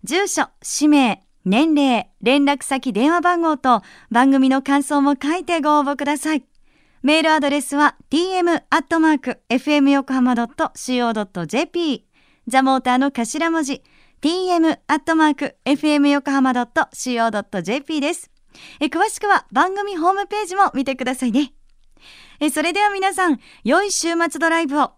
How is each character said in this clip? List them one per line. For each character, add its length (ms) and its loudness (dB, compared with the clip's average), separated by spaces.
住 220 -2
所、 220 -4
氏 260 -2
名、 320 4
年 300 2
齢、 340 2
連 240 2
絡 180 -2
先、 300 -4
電 180 2
話 80 2
番 220 0
号 160 0
と 240 2
番 220 4
組 160 4
の 140 2
感 200 0
想 200 0
も 200 2
書 120 -2
い 100 -6
て 160 -2
ご 180 2
応 40 2
募 140 -2
く 100 -6
だ 100 -2
さ 180 -4
い。 100 -4
メ 180 4
ー 20 0
ル 100 2
ア 80 2
ド 100 0
レ 100 0
ス 160 -6
は 200 2
テ 80 -2
ィ 140 0
ー 60 -2
エ 60 0
ム 280 0
ア 80 2
ッ 80 -4
ト 120 -2
マ 120 4
ー 80 2
ク 220 -8
エ 80 0
フ 120 -4
エ 120 4
ム 80 4
横 240 0
浜 200 2
ド 100 -2
ッ 100 -12
ト 200 -4
シ 220 -6
ー 100 0
オ 40 0
ー 20 -4
ド 100 -4
ッ 40 -4
ト 180 -8
ジ 140 -4
ェ 60 0
ー 20 -6
ピ 300 -4
ー。 60 -16
ザ・ 160 2
モ 160 2
ー 20 -2
タ 140 0
ー 20 2
の 140 2
頭 400 -4
文 120 0
字、 200 -6
テ 80 0
ィ 160 -4
ー 80 0
エ 40 2
ム 280 0
ア 80 0
ッ 100 -4
ト 100 -2
マ 120 4
ー 80 2
ク 220 -8
エ 100 2
フ 100 -4
エ 120 2
ム 100 4
横 220 0
浜 240 0
ド 80 -2
ッ 20 -2
ト 300 -2
シ 220 -6
ー 80 0
オ 40 0
ー 20 0
ド 100 -4
ッ 20 -10
ト 180 -8
ジ 120 -6
ェ 80 -2
ー 40 -20
ピ 140 -6
ー 20 -2
で 140 -2
す。 160 -16
え、 60 -2
詳 240 0
し 100 -12
く 60 -6
は 260 2
番 240 0
組 220 -6
ホ 140 2
ー 20 -
ム 120 -4
ペ 180 -6
ー 20 -8
ジ 100 -8
も 160 2
見 140 -4
て 100 -4
く 80 -8
だ 100 -4
さ 120 -4
い 60 -2
ね。 200 0
え、 80 0
そ 140 -2
れ 100 -2
で 100 0
は 60 2
皆 240 -2
さ 160 0
ん、 100 0
良 180 2
い 100 -4
週 240 -4
末 240 -2
ド 80 2
ラ 140 0
イ 40 -2
ブ 140 -2
を。 180 0